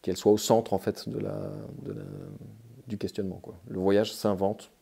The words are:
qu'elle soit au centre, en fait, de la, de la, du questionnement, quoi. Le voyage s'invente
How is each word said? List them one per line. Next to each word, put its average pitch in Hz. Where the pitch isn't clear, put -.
qu'elle 92
soit 104
au 104
centre, 113
en 95
fait, -
de -
la, 101
de -
la, 147
du 104
questionnement, 95
quoi. -
Le 92
voyage 101
s'invente 101